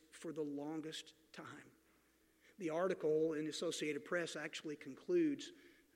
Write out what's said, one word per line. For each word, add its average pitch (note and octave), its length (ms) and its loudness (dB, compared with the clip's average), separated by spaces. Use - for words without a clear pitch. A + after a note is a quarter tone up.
for D#3+ 220 -8
the D#3 80 -2
longest D3+ 720 -6
time. D#3 120 -12
The E3+ 140 -2
article D#3+ 640 4
in D#3 120 0
Associated D3+ 580 -2
Press E3+ 320 0
actually D3+ 400 -6
concludes, D3 760 2